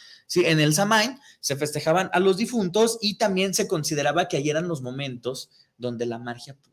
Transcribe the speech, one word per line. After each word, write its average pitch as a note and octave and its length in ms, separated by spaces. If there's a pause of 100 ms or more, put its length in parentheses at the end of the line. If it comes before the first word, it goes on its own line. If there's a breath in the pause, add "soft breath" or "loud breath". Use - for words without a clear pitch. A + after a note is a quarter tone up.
(260 loud breath)
Sí, F3 180
en D#3+ 160
el D3+ 140
Samhain G#3+ 440 (220 soft breath)
se C#3 160
festejaban D#3 560
a F3+ 80
los F#3+ 160
difuntos A3+ 640
y G#3 160
también F#3+ 380
se G3+ 120
consideraba D3 600
que - 80
ahí D3 140
eran D#3+ 180
los D3+ 140
momentos B2+ 680 (300 soft breath)
donde A#2+ 260
la A#2 140
magia, A#2+ 400 (140)